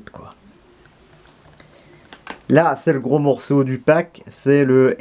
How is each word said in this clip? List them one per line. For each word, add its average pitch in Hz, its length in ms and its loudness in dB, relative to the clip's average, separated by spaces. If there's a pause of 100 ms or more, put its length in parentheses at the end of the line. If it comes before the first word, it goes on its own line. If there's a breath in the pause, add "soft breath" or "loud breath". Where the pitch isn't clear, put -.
(120)
quoi. - 200 -20 (2250 loud breath)
Là, 147 320 2
c'est 165 140 -2
le 139 60 -4
gros 123 180 -4
morceau 143 460 -2
du 131 160 -6
pack, 165 500 -2
c'est 143 360 0
le 131 360 2